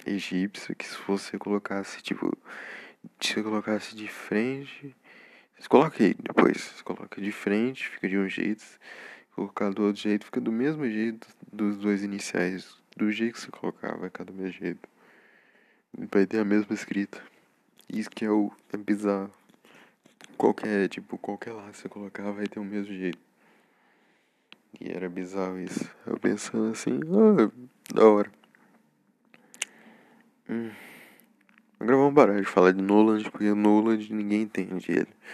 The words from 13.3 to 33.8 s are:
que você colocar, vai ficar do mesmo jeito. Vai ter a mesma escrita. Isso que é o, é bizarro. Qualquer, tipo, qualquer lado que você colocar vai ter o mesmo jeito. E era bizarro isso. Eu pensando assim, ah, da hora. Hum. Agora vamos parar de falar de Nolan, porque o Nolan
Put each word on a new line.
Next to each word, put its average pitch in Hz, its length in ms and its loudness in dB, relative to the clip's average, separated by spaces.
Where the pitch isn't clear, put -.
que - 40 -14
você - 100 -14
colocar, - 460 -8
vai 92 140 -8
ficar - 160 -12
do 92 80 -16
mesmo 95 180 -6
jeito. - 420 -8
Vai 98 140 6
ter 110 140 -2
a 107 40 2
mesma 104 300 2
escrita. - 500 -6
Isso 107 220 -6
que - 160 -6
é 107 40 0
o, 104 220 2
é - 20 -6
bizarro. 101 560 -2
Qualquer, 104 520 2
tipo, - 280 -10
qualquer 104 360 -10
lado 104 180 -14
que - 60 -20
você - 100 -14
colocar 101 440 -10
vai 101 160 -6
ter 104 120 -8
o 104 60 -6
mesmo 101 280 -6
jeito. 92 240 -4
E - 100 -10
era 90 160 -6
bizarro 92 500 -6
isso. 90 320 -6
Eu - 140 -6
pensando 107 500 -2
assim, 120 360 -4
ah, 190 440 6
da - 120 8
hora. 104 240 8
Hum. 113 200 -6
Agora 117 160 4
vamos 139 180 4
parar 104 280 8
de 95 40 0
falar 92 280 6
de 95 80 0
Nolan, 107 420 6
porque 107 260 -2
o 104 60 4
Nolan 104 400 4